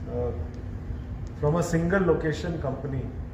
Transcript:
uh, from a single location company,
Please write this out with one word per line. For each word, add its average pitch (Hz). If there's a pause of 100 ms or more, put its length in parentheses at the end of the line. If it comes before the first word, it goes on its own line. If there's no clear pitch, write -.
(120)
uh, 120 (1080)
from 147
a 170
single 170
location 160
company, 131 (320)